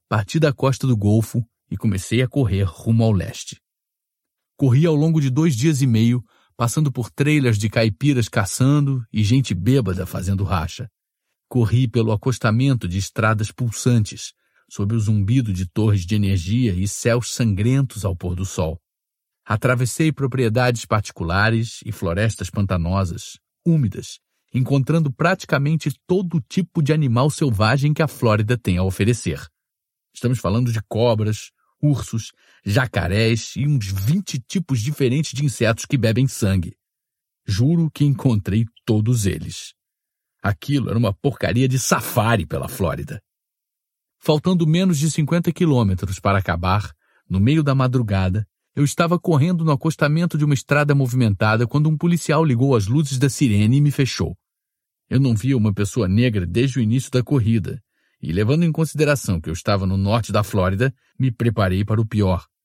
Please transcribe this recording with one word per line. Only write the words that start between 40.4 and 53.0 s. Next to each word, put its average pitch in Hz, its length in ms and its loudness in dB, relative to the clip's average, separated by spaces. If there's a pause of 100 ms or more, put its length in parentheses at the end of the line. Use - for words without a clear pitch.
Aquilo 104 460 -2
era 101 80 -2
uma 107 160 0
porcaria 131 540 -2
de 127 120 0
safari 110 680 0
pela 69 220 -8
Flórida. - 540 -6 (960)
Faltando 165 480 0
menos 170 320 2
de 156 100 0
cinquenta 165 420 0
quilômetros 113 680 0
para 98 180 0
acabar, 92 560 -2 (340)
no 92 120 -2
meio 147 240 4
da 139 100 0
madrugada, 110 720 0 (300)
eu 147 80 0
estava 170 360 2
correndo 165 460 0
no 160 60 2
acostamento 160 680 0
de 147 80 2
uma 147 80 2
estrada 147 400 0
movimentada 117 720 2
quando 151 240 0
um 156 80 0
policial 165 460 0
ligou 131 320 2
as 101 120 2
luzes 135 300 0